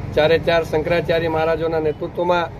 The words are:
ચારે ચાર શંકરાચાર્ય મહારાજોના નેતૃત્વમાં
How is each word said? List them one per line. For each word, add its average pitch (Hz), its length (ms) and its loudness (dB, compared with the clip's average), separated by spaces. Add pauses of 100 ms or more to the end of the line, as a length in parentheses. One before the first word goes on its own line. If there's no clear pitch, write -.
(160)
ચારે 156 220 4
ચાર 165 260 2
શંકરાચાર્ય 165 640 0
મહારાજોના 160 520 0
નેતૃત્વમાં 170 640 -2 (140)